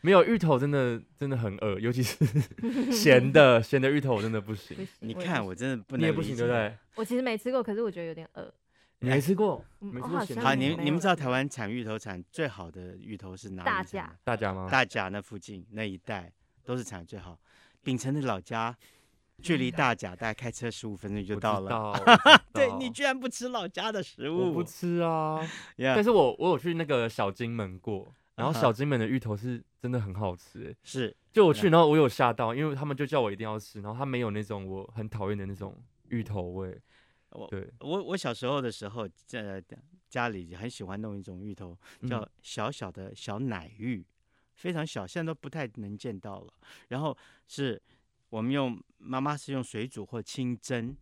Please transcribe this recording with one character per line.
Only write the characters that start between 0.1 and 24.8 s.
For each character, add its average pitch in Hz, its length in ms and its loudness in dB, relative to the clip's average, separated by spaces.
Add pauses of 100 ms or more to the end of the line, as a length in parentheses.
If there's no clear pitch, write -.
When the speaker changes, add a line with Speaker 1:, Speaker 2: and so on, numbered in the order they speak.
Speaker 1:
有。 190 80 12
Speaker 2:
没 156 80 8
有， 226 40 6
芋 226 60 6
头 156 180 6
真 143 140 2
的， 123 320 2 (160)
真 139 100 -2
的 135 80 0
很 107 200 -2
恶， 101 240 -2
尤 117 100 2
其 123 100 0
是 120 240 2 (340)
<laughs> 240 340 0
咸 139 400 8
的， 131 280 10
咸 131 220 2
的 135 80 4
芋 147 100 4
头 131 140 2
我 101 80 0
真 113 80 0
的 113 100 0
不 107 140 -6
行。 - 220 -12
Speaker 1:
不 190 80 -8
行， - 160 -14
Speaker 3:
你 113 120 -8
看， 170 320 -2
Speaker 1:
我 95 80 -6
也 - 20 -6
不 - 0 -
行。 - 0 -
Speaker 3:
我 - 0 -
真 123 160 -4
的 131 60 -2
不 113 200 -8
能 123 40 0
理 - 20 4
解。 160 40 4
Speaker 2:
你 - 0 -
也 160 60 2
不 156 100 0
行， 131 140 -4
对 120 100 0
不 123 60 2
对？ 110 240 0 (180)
Speaker 1:
我 220 100 -4
其 240 120 -2
实 254 40 2
没 247 160 -2
吃 240 140 -4
过， 254 100 0
可 220 140 -4
是 226 80 -2
我 220 80 -2
觉 170 100 -10
得 170 60 -8
有 165 80 -10
点 160 200 -16
恶。 - 200 -14 (460)
Speaker 2:
你 123 80 0
没 135 120 6
吃 156 140 2
过？ 196 280 0 (180)
Speaker 3:
嗯。 202 120 -10
Speaker 2:
没 - 80 -8
吃 - 60 -6
过 180 180 -2
咸 139 120 -6
的？ 113 60 -4
Speaker 1:
我 - 40 2
好 135 60 6
像 - 0 -
Speaker 3:
啊， - 20 4
你， 135 140 2
Speaker 1:
没 156 60 0
有。 165 100 -6
Speaker 3:
你 147 80 2
们 175 80 0
知 196 80 0
道 180 80 4
台 143 120 -4
湾 131 200 0
产 110 220 -6
芋 120 120 -4
头 110 160 -6
产 92 320 -10
最 160 160 -4
好 95 240 -10
的 90 260 -14
芋 104 200 -12
头 92 200 -12
是 98 140 -14
哪 92 120 -10
里 - 60 -2
产 214 60 0
的？ 185 80 -2
Speaker 1:
大 - 20 -6
甲。 - 380 -12
Speaker 2:
大 117 140 -2
甲 104 180 -2
吗？ 95 160 -6
Speaker 3:
大 131 140 4
甲 98 240 -4
那 101 120 -6
附 104 160 -16
近 95 360 -14
那 110 120 -6
一 95 140 -8
带 92 340 -8 (320)
都 127 120 -4
是 123 80 -6
产 90 200 -12
最 104 140 -14
好。 87 180 -16 (460)
秉 127 160 -2
承 135 160 -2
的 151 80 -2
老 113 180 -2
家， 117 360 -4 (680)
距 170 140 0
离 127 160 0
大 139 200 4
甲 92 220 -6
大 113 140 -4
概 110 60 -2
开 120 180 -8
车 120 180 -6
十 - 160 -10
五 104 80 -6
分 98 180 -8
钟 104 120 -4
就 101 160 -4
到 107 180 2
了。 107 320 -4
Speaker 2:
我 - 80 -2
知 - 60 -4
道， 240 100 6
我 - 20 0
知 - 80 -4
道。 285 220 10
Speaker 3:
<laughs> - 80 -20
对， 269 240 2
你 262 100 -4
居 233 140 -6
然 269 160 0
不 254 100 -4
吃 240 200 -8
老 233 180 -6
家 196 240 -6
的 208 100 -4
食 143 300 -8
物。 180 200 0
Speaker 2:
我 - 20 -2
不 170 100 -2
吃 175 380 -2